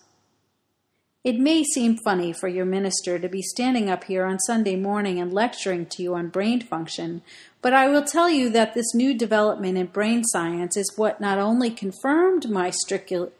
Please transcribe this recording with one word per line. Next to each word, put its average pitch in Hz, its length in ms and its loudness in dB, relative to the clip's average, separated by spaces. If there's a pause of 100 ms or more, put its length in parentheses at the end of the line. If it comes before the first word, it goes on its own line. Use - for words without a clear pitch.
(1200)
It 247 140 0
may 311 260 4
seem 233 320 2
funny 180 360 0
for 185 160 -6
your 185 160 -2
minister 185 540 -2
to 180 100 -4
be 190 140 -6
standing 240 480 0
up 180 140 -2
here 185 200 -2
on 190 140 -2
Sunday 214 380 0
morning 196 440 -2
and 175 120 -4
lecturing 190 540 -2
to - 160 -10
you 175 120 -2
on 170 140 -4
brain 214 320 0
function, 165 640 -8 (380)
but 254 140 2
I 269 140 6
will 285 160 4
tell 339 260 2
you 262 200 2
that 220 220 2
this 233 220 -4
new 254 180 4
development 214 640 0
in 185 120 0
brain 220 360 0
science 175 520 -2
is 196 200 -4
what 214 240 0
not 196 180 0
only 226 320 2
confirmed 277 800 0
my 185 220 0
strictly, 185 580 -4 (120)